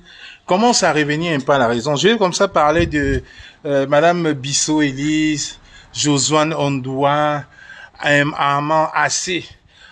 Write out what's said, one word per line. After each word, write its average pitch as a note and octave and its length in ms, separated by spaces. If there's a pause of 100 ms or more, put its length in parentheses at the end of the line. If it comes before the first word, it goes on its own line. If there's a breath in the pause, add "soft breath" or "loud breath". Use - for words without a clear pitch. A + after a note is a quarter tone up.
(460 loud breath)
commencent A3+ 380
à E3 80
revenir D3+ 420
un C#3+ 60
peu C#3+ 140
à C#3 40
la B2 100
raison. A#2+ 280
Je D3 140
vais A#3 80
comme F#3 160
ça G3 160
parler E3 360
de, C#3 380 (420 loud breath)
euh, C#3 220
Madame D#3+ 460
Bissot C#3+ 480
Élise, D3+ 760 (360 loud breath)
Josuane D3 600
Ondoa, C#3+ 920 (600 loud breath)
euh, C#3+ 300
Armand D3+ 580
Assé, D3+ 520 (460 loud breath)